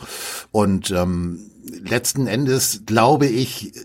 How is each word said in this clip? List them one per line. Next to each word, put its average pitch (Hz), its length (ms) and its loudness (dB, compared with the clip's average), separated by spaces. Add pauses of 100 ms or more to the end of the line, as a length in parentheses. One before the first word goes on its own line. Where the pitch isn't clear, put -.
(500)
Und, 98 400 2
ähm, 87 500 0 (440)
letzten 123 420 -2
Endes 131 640 0
glaube 131 400 6
ich, 123 460 -4 (120)